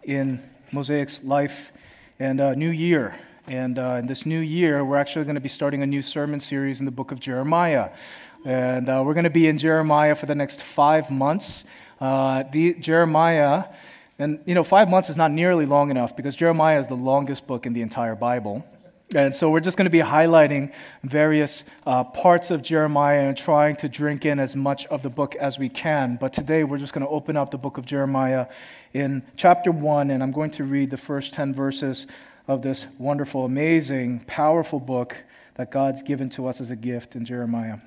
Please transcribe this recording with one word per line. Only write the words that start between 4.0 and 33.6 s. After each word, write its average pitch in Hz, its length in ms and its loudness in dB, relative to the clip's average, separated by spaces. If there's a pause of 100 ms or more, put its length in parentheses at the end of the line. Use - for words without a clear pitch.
in 123 80 -6
this 131 180 -6
new 160 140 -2
year, 156 440 2
we're 139 140 2
actually 143 260 -2
gonna 147 160 -4
be 135 80 -8
starting 143 340 -2
a 139 40 0
new 139 160 0
sermon 147 360 -4
series 139 420 -4
in 135 40 -4
the 135 80 -4
book 127 180 -8
of 131 80 -8
Jeremiah. 139 680 0 (560)
And, 127 460 -2
uh, 131 160 2
we're 151 80 0
gonna 170 160 2
be 160 180 6
in 156 80 2
Jeremiah 151 580 4
for 147 120 -8
the 147 80 -2
next 143 260 -4
five 147 500 2
months. 139 540 -2 (340)
Uh, 135 540 0
the, 165 220 2
Jeremiah, 160 920 4 (540)
and, 151 260 -4
you 175 100 -2
know, 175 80 4
five 196 280 6
months 185 180 4
is 151 80 -6
not 160 140 4
nearly 165 340 2
long 143 260 4
enough 123 240 -2
because 135 220 -8
Jeremiah 160 420 4
is 131 100 -2
the 131 60 -6
longest 135 520 -2
book 123 180 -6
in 120 80 -4
the 117 80 -2
entire 113 340 -4
Bible. 117 520 -4 (480)
And 139 200 2
so 160 160 2
we're 160 100 4
just 175 160 -2
gonna 185 140 4
be 165 80 6
highlighting 151 760 4 (320)
various, 151 600 0 (220)
uh, 127 160 2
parts 175 480 2
of 156 120 -2
Jeremiah 147 680 2
and 135 80 -2
trying 151 400 2
to 151 120 -6
drink 147 360 -4
in 147 140 2
as 135 180 -2
much 139 300 -2
of 143 160 -6
the 135 80 -6
book 139 240 -4
as 139 240 -6
we 135 100 -4
can. 135 500 -2
But 131 140 -4
today 156 320 0
we're 139 140 -4
just 139 160 -10
gonna 139 160 -4
open 151 260 -4
up 139 140 -2
the 139 80 -10
book 139 180 -8
of 131 80 -10
Jeremiah 135 600 -2 (480)
in 135 280 -2 (140)
chapter 180 340 4
one, 147 400 0
and 131 120 0
I'm 135 100 -2
going 151 200 -2
to 143 120 -8
read 135 240 0
the 131 80 -6
first 139 380 -8
ten 139 180 -4
verses 135 540 -4 (420)
of 135 140 -2
this 135 240 -6 (100)
wonderful, 139 480 -4
amazing, 131 760 0